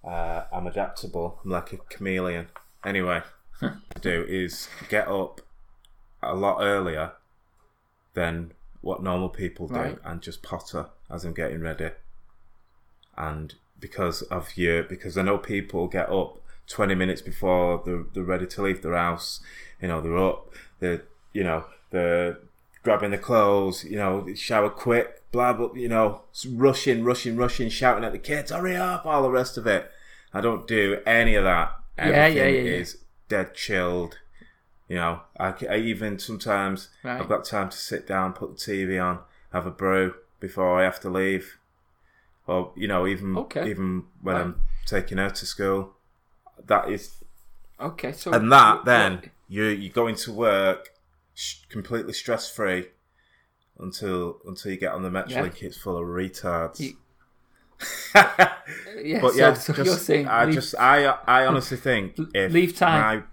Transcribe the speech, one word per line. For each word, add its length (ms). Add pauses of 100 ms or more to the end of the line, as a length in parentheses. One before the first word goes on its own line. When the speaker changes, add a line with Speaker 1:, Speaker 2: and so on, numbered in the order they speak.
Speaker 1:
Uh, 480
I'm 140
adaptable. 760
I'm 80
like 220
a 40 (120)
chameleon. 580 (380)
Anyway, 360 (200)
Speaker 2:
<laughs> 180
Speaker 1:
what 140 (220)
I 40
do 300
is 400 (180)
get 220
up 320 (840)
a 120
lot 260
earlier 500 (1000)
than 400 (280)
what 220
normal 260
people 380
do 80
Speaker 2:
Right. 300
Speaker 1:
and 160
just 220
potter 460 (200)
as 160
I'm 80
getting 280
ready. 280 (1300)
And 380 (240)
because 440
of 340
you, 300
because 300
I 60
know 140
people 500
get 220
up 300 (280)
twenty 280
minutes 260
before 640
they're, 280
they're 100
ready 240
to 140
leave 200
their 140
house. 460 (400)
You 60
know, 140
they're 160
up, 320 (300)
they're, 240 (300)
you 100
know, 220 (260)
they're 480 (440)
grabbing 280
the 60
clothes, 680
you 140
know, 380
shower 340
quick, 520 (100)
blah, 220
blah, 200
you 160
know, 340 (100)
s-, 120
rushing, 580
rushing, 340
rushing, 320
shouting 340
at 80
the 80
kids, 320
"Hurry 240
up," 300
all 180
the 80
rest 260
of 100
it. 220 (440)
I 80
don't 260
do 380
any 300
of 80
that. 300 (240)
Speaker 2:
Yeah, 80
Speaker 1:
Everything 320
Speaker 2:
yeah, 100
yeah, 240
yeah. 60
Speaker 1:
is 200 (320)
dead 260
chilled. 640 (680)
You 100
know, 240 (180)
I, 180
c-, 100
I 100
even 420
sometimes 720 (140)
Speaker 2:
Right. 160
Speaker 1:
I've 80
got 160
time 260
to 80
sit 300
down, 260
put 180
the 60
T 280
V 140
on, 200 (320)
have 140
a 60
brew 420 (260)
before 400
I 40
have 180
to 80
leave. 480 (880)
Or, 320
you 100
know, 180
even, 320
Speaker 2:
Okay. 320
Speaker 1:
even 340 (180)
when 140
Speaker 2:
Right. 100
Speaker 1:
I'm 160 (240)
taking 320
her 120
to 160
school. 500 (720)
That 240
is 320 (580)
Speaker 2:
Okay, 340
so 180
Speaker 1:
and 220
that 240
Speaker 2:
what, 80
Speaker 1:
then 300
Speaker 2:
what 140 (200)
Speaker 1:
you, 160
you 240
go 180
into 240
work 640 (400)
sh-, 240 (100)
completely 460
stress-free 760 (920)
until, 640
until 260
you 60
get 160
on 100
the 60
Metrolink. 520
Speaker 2:
Yeah. 60
Speaker 1:
It's 100
full 200
of 80
retards. 760
Speaker 2:
You 140 (880)
Speaker 1:
<laughs> 340 (880)
Speaker 2:
Yeah, 180
Speaker 1:
But 120
Speaker 2:
so, 40
Speaker 1:
yeah, 160
Speaker 2:
so 200
Speaker 1:
just, 120
Speaker 2:
you're 120
saying 320
Speaker 1:
I 160
Speaker 2:
leave 100
Speaker 1:
just, 240
I, 240 (240)
I 180
honestly 320
think 380
Speaker 2:
<laughs> 40
L-, 140
Speaker 1:
if 200
Speaker 2:
leave 240
time. 560